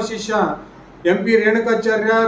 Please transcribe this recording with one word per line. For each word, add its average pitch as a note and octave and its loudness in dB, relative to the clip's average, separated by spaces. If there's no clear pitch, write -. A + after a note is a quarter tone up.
ಶಿಷ್ಯ G#3+ -6
ಎಂ G3+ 0
ಪಿ A3+ 4
ರೇಣುಕಾಚಾರ್ಯ, A3 0